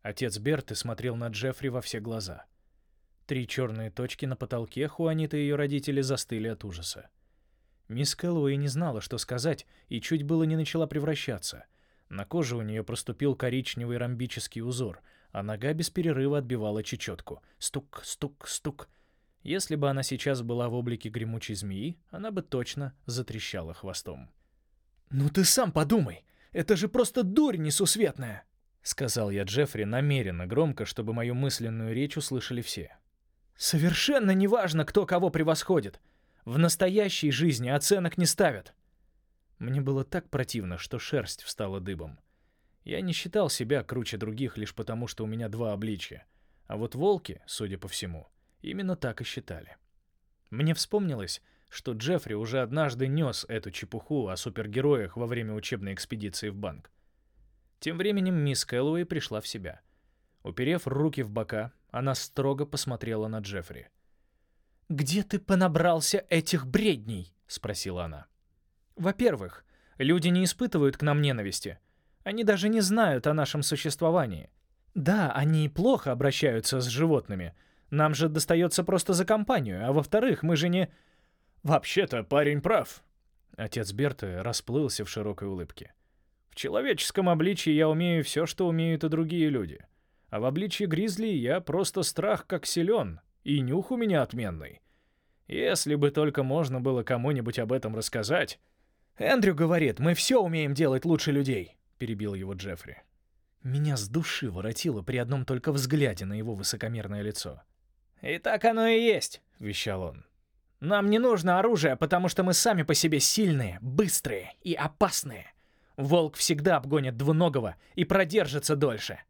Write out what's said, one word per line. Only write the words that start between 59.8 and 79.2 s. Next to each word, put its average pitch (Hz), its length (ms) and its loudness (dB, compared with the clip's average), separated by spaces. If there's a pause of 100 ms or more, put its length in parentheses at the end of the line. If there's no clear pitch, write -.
Уперев 127 440 -2
руки 139 360 0
в 107 80 -6
бока, 110 420 -4 (180)
она 127 240 -2
строго 139 520 -2
посмотрела 113 600 -4
на 110 120 -6
Джеффри. 98 500 -10 (960)
«Где 156 340 0
ты 202 160 -2
понабрался 175 920 4
этих 160 360 2
бредней?» 117 680 0 (120)
спросила 92 580 -6
она. 76 220 -10 (680)
«Во-первых, 170 720 -2 (340)
люди 160 300 4
не 180 160 4
испытывают 160 520 2
к - 60 -4
нам 147 180 4
ненависти. 107 580 -2 (440)
Они 214 220 -2
даже 202 240 4
не 226 120 4
знают 190 460 4
о 151 80 4
нашем 147 280 0
существовании. 151 880 0 (440)
Да, 123 380 4
они 151 360 4
плохо 190 440 2
обращаются 127 680 2
с 123 60 -2
животными. 117 680 0 (360)
Нам 151 240 4
же 156 140 2
достаётся 165 560 2
просто 190 280 2
за 180 120 4